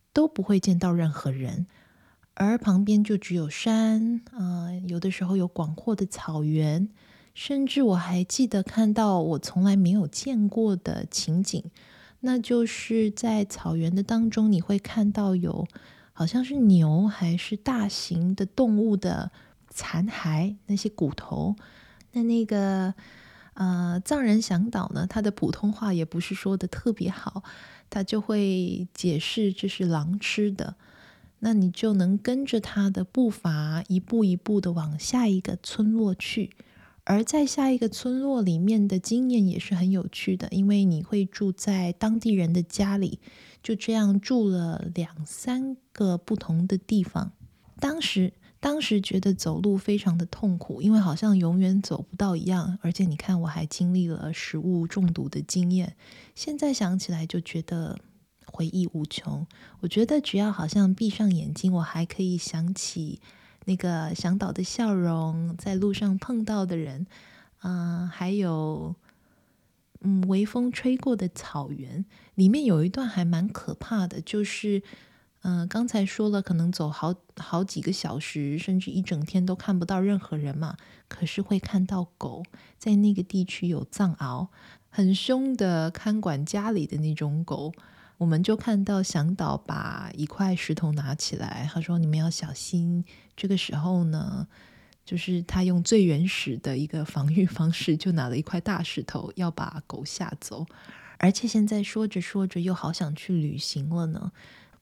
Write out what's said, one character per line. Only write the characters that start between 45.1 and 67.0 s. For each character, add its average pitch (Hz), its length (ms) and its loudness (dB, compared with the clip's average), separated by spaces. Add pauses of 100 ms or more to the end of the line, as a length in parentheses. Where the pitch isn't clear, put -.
三 262 520 -6 (140)
个 185 260 2
不 - 180 -4
同 170 320 0
的 190 100 2
地 202 260 2
方。 - 280 -6 (480)
当 294 200 -2
时， 185 340 0 (260)
当 294 200 0
时 220 200 2
觉 190 200 -2
得 190 140 4
走 160 260 -2
路 196 180 2
非 202 200 0
常 180 200 2
的 170 80 0
痛 180 320 0
苦， - 260 -10
因 208 80 6
为 220 80 8
好 185 160 2
像 208 200 4
永 175 220 4
远 190 240 4
走 - 260 -4
不 - 80 -14
到 190 200 0
一 160 80 -2
样， 180 380 0
而 170 100 0
且 190 140 0
你 156 100 2
看 180 260 0
我 165 60 -2
还 160 180 -4
经 175 280 0
历 180 140 2
了 160 260 -4
食 - 260 -6
物 170 260 0
中 185 260 2
毒 139 180 -2
的 147 120 -6
经 180 300 0
验， 185 240 0 (400)
现 302 200 -6
在 285 160 0
想 190 280 0
起 - 120 -6
来 160 140 -2
就 170 160 -4
觉 - 220 -6
得 165 340 -6 (480)
回 - 220 -4
忆 180 260 0
无 151 120 -4
穷。 147 420 -6 (320)
我 175 80 -4
觉 214 180 2
得 294 160 2
只 - 160 -2
要 208 140 2
好 165 160 -4
像 190 260 4
闭 220 160 -2
上 196 240 2
眼 156 180 -2
睛， 185 220 0
我 175 80 2
还 165 240 -4
可 - 160 -6
以 180 160 0
想 165 380 -4
起 - 460 -8 (440)
那 185 120 0
个 165 360 -2
向 175 240 0
导 190 140 -2
的 185 100 -4
笑 214 320 -2
容， 165 640 0
在 196 180 -4
路 196 180 0
上 196 240 0
碰 226 260 -4
到 208 220 -2
的 175 100 -4
人， 151 320 -6 (540)